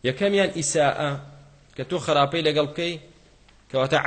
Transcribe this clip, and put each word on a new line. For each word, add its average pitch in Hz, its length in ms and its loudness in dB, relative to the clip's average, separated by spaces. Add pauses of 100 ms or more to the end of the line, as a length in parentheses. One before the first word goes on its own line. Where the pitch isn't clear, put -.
یەکەمیان 196 500 2
ئیساءە، 147 540 0 (640)
کە 131 140 -8
تۆ 180 160 -4
خراپەی 147 420 2
لەگەڵ 147 240 2
بکەی، 170 280 -6 (720)
کەواتە 135 360 2